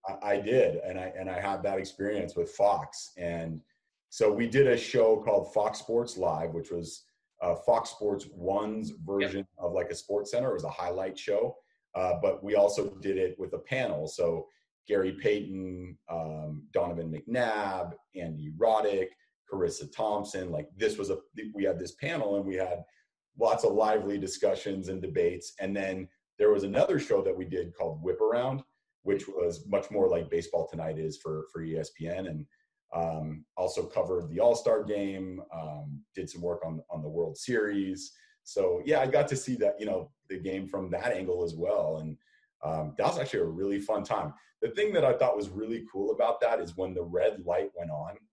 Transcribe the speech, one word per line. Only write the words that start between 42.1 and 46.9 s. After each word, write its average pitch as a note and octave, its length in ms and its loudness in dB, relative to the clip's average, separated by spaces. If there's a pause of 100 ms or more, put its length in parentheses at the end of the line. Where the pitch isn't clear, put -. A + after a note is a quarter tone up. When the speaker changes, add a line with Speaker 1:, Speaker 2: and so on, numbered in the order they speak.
Speaker 1:
um, D#2 340 -4
that G2+ 80 2
was - 120 0
actually A2+ 220 -2
a E2+ 40 4
really G2 360 -2
fun G2+ 220 -2
time. A2 320 -2 (260)
The - 100 0
thing G#3 220 0
that E3 120 4
I B2+ 100 6
thought A#2 220 4
was G2+ 120 -2
really A2 420 -6
cool G#2 220 -2
about A#2 300 2
that A2+ 180 4
is E2+ 160 -8
when F#2 180 -2